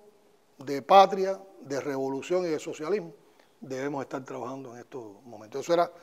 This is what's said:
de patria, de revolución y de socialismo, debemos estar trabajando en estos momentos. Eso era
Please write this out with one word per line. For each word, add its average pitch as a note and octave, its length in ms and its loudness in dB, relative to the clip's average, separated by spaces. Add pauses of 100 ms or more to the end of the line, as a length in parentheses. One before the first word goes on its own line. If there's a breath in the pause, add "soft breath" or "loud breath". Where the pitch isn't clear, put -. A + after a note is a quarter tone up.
(580)
de C#3 240 -6
patria, F#3+ 580 6 (200)
de C3+ 200 -4
revolución C3+ 640 -2
y F3 40 -2
de D3+ 120 0
socialismo, D#3+ 520 -4 (480 soft breath)
debemos C3+ 420 -4
estar C3+ 220 -8
trabajando C3 500 -10
en A#2+ 80 -16
estos G#2+ 420 -14
momentos. A2 380 -10
Eso E3+ 120 4
era E3+ 160 4 (120 loud breath)